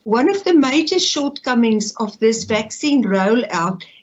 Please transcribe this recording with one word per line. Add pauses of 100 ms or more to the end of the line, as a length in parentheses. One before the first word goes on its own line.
One
of
the
major
shortcomings
of
this
vaccine
rollout (180)